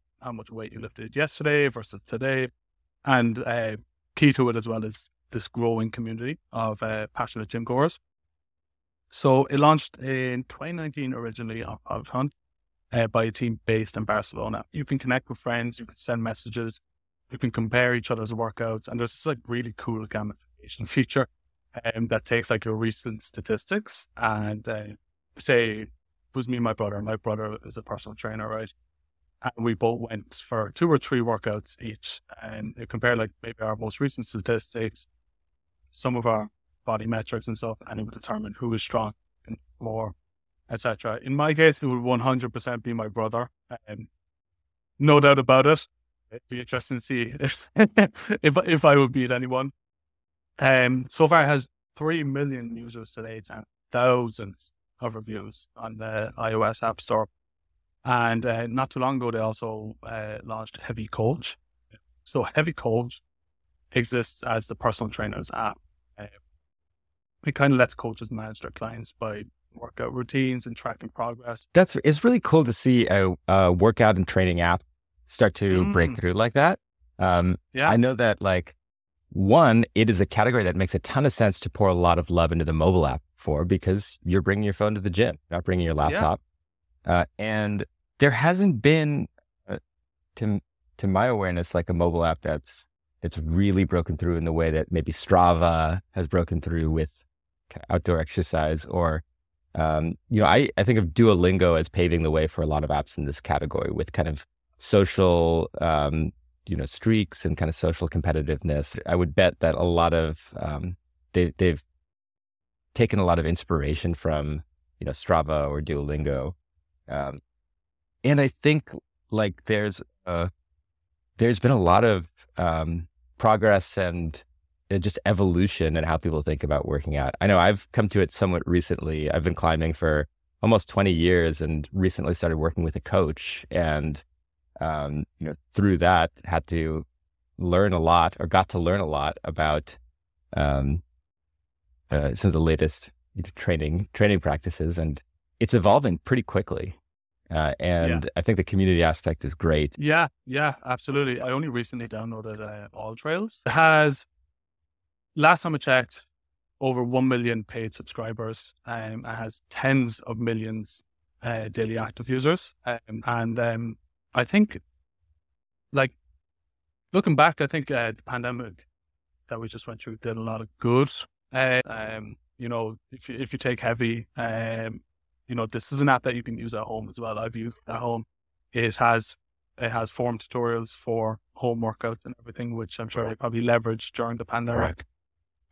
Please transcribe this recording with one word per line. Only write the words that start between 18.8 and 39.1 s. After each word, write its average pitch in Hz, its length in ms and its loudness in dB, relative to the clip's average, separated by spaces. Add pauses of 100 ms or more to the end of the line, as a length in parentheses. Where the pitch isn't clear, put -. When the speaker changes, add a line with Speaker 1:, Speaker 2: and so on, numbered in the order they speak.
Speaker 1:
and 117 140 -6
there's 120 100 -4
this, - 160 -10
like, 143 120 -4 (100)
really 120 280 -6
cool 110 300 -6
gamification - 800 -10
feature, 131 400 0 (580)
um, 113 220 -4
that 110 180 -2
takes, 117 260 0
like, 110 140 -2
your 110 120 -4
recent 110 480 -6
statistics - 800 -6 (100)
and, 107 520 -4
uh, 107 160 -8 (520)
say, 113 440 2
if 120 80 -12
it - 480 -20
was 123 120 -4
me 123 100 -4
and 120 60 -2
my 113 80 0
brother, 104 300 -4
my 110 140 -6
brother 107 480 -6
is 107 120 -16
a 107 60 -12
personal 107 320 -12
trainer, 110 340 -10
right? 110 240 -8 (720)
And 120 220 -6
we 117 100 0
both 117 340 -2
went 107 260 -12
for 110 360 -6
two 170 180 0
or 151 100 6
three 131 200 -2
workouts 110 640 -4
each, - 380 -12 (200)
and 110 380 -12
it 117 100 -14
compared, 120 300 0
like, 110 140 -4 (100)
maybe 117 180 -14
our 110 140 -4
most 110 240 -8
recent 131 300 -4
statistics, 110 800 -4 (840)
some 127 240 -4
of 120 120 -4
our 107 200 2 (400)
body 110 200 -4
metrics 113 400 -6
and 110 120 -6
stuff, 113 280 -8
and 107 140 -10
it 107 40 -6
would 113 100 -12
determine 107 400 -10
who 120 160 -6
was 113 120 -2
strong 107 300 -4 (340)